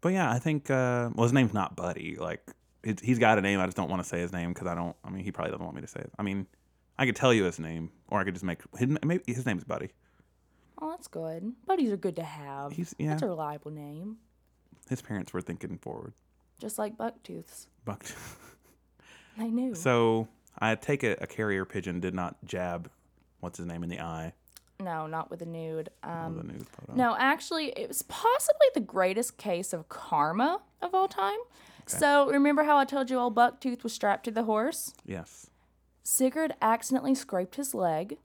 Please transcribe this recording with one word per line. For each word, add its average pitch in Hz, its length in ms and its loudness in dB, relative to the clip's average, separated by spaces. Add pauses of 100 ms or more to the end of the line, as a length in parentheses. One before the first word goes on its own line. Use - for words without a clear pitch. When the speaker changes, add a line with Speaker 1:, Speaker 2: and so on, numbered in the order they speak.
Speaker 1:
But 170 120 2
yeah, 175 180 4
I 120 80 2
think, 151 300 0
uh, 123 440 2
well, 113 100 4
his 120 100 6
name's 123 200 6
not 98 220 -2
Buddy. 80 420 -6
Like, 82 240 -6 (420)
it, 110 180 -2
he's 120 180 4
got 110 180 8
a 101 40 4
name. 98 180 4
I 92 60 4
just 92 100 -2
don't 87 140 -2
wanna 90 160 -2
say 85 140 -4
his 87 120 -2
name 87 220 -2
'cause 90 140 -6
I 85 80 -2
don't, 85 280 -6
I - 60 -12
mean, 95 160 -8
he 95 60 -6
probably - 200 -4
doesn't - 140 -8
want 85 100 -10
me - 60 -10
to - 60 -12
say - 120 -14
it. - 180 -12
I 101 60 -4
mean, 98 240 -2 (500)
I 139 80 2
could 120 120 2
tell 127 160 6
you 107 100 6
his 87 160 0
name, 80 320 -6 (160)
or 104 120 0
I 95 40 0
could 95 100 -2
just 90 120 -8
make, 87 160 -4 (160)
his, 123 100 2 (160)
maybe 170 200 0 (100)
his 123 120 -4
name's 92 200 -2
Buddy. - 240 -6 (920)
Speaker 2:
Oh, 311 100 -6
that's 359 160 -14
good. 165 460 -8 (140)
Buddies 320 240 4
are 196 60 -2
good 170 180 -2
to 165 80 -6
have. 143 480 -10
Speaker 1:
He's, 165 260 -8
Speaker 2:
That's 151 240 0
a - 40 0
Speaker 1:
yeah. 214 40 0
Speaker 2:
reliable 151 420 -6
name. 156 460 -12 (680)
Speaker 1:
His - 140 -4
parents - 320 -8
were 90 80 -4
thinking - 360 -8
forward. - 360 -12 (460)
Speaker 2:
Just 214 200 -10
like 214 180 -6
Bucktooth's. - 680 -10 (180)
Speaker 1:
Buckt- - 280 -10 (680)
<laughs> - 560 -20
Speaker 2:
They 226 120 -4
knew. 240 260 0
Speaker 1:
So, 117 520 4 (300)
I 110 180 2
take 139 280 -2
it 107 180 2
a 90 60 -8
carrier 101 380 0
pigeon 90 340 -4
did 90 140 -4
not 90 320 -4
jab, 87 440 -6 (520)
what's 87 160 -10
his 87 100 -8
name, 85 160 -6
in 85 60 -6
the 87 120 -6
eye. 80 320 -8 (480)
Speaker 2:
No, 165 260 -6
not 160 220 -6
with 170 120 -10
a 170 40 -10
nude. 160 440 -8 (140)
Speaker 1:
Not 165 280 -8
with 160 140 -8
Speaker 2:
Um, - 40 -12
Speaker 1:
a - 40 -12
nude - 160 -14
photo. - 260 -18
Speaker 2:
no, 240 220 2
actually, 302 500 0 (100)
it - 120 -8
was - 140 -6
possibly 571 680 4
the - 60 0
greatest 196 580 0
case 185 360 -4
of 160 160 -8
karma 196 720 0 (200)
of 349 140 -4
all 381 140 4
time. 392 280 0 (440)
Speaker 1:
Okay. - 160 -6
Speaker 2:
So, 285 320 8
remember 285 340 6
how 294 140 6
I 277 80 6
told 269 240 -2
you 254 80 2
old 240 180 2
Bucktooth 240 480 2
was 226 100 -4
strapped - 320 0
to 233 60 -4
the 226 120 0
horse? 220 500 0 (120)
Speaker 1:
Yes. - 440 -10 (540)
Speaker 2:
Sigurd 262 580 0
accidentally 233 540 2
scraped 185 400 -4
his 277 200 -6
leg 180 500 0